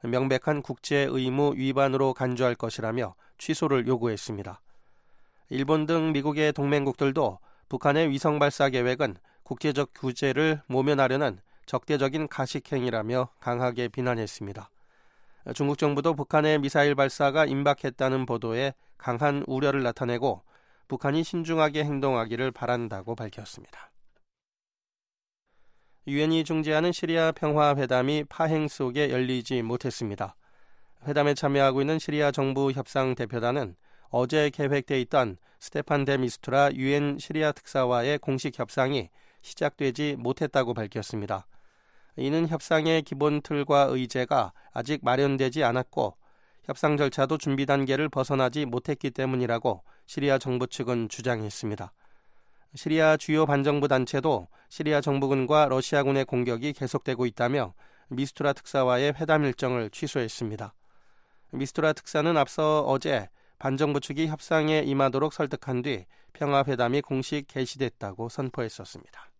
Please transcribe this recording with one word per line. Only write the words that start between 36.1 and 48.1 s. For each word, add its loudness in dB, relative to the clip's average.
미스투라 2
유엔 0
시리아 -2
특사와의 0
공식 -4
협상이 -2
시작되지 -2
못했다고 0
밝혔습니다. -6
이는 0
협상의 2
기본 0
틀과 2
의제가 0
아직 -4
마련되지 2
않았고 -2
협상 0
절차도 0
준비 -2
단계를 0
벗어나지 0